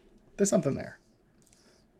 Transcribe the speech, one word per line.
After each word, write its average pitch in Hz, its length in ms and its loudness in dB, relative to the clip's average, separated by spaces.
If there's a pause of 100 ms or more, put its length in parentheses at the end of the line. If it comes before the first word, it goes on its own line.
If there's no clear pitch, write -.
(380)
There's 202 140 2
something 147 240 2
there. - 240 -12 (1000)